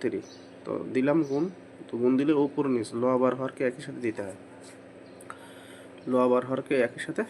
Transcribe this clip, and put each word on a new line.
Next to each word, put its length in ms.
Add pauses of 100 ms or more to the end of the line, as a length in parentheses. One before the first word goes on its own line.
three। 220 (420)
তো 60 (240)
দিলাম 240 (100)
গুণ, 160 (420)
তো 140
গুণ 180
দিলে 140 (120)
উপর 180 (120)
নিচ, 140 (120)
ল 20 (140)
আবার 220
হরকে 300
একই 180
সাথে 200
দিতে 180
হয়, 120 (1700)
ল 40 (140)
আবার 220
হরকে 240 (120)
একই 200
সাথে 240